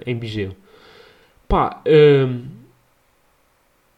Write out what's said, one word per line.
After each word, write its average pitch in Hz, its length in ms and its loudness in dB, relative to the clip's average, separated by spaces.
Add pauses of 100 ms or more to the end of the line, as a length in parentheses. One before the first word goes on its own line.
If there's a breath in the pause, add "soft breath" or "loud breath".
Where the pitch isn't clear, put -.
em 123 100 -6
Viseu. 107 400 -10 (920 soft breath)
Pá, - 380 -4
hum, 139 600 2 (1500)